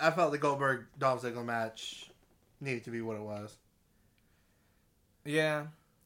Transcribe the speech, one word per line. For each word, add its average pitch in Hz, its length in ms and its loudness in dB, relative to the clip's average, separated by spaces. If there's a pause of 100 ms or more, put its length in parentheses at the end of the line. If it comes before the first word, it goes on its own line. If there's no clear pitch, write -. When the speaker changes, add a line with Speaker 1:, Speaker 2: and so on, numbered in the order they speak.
Speaker 1:
I 160 100 6
felt 156 220 4
the 147 40 0
Goldberg 139 500 2 (100)
Dolph 131 240 2
Ziggler 120 240 -4
match 113 640 -4 (500)
needed 131 240 -4
to 120 80 -10
be 117 100 -4
what 113 140 -4
it 104 60 -8
was. 104 340 -8 (1700)
Speaker 2:
Yeah, 151 440 0 (380)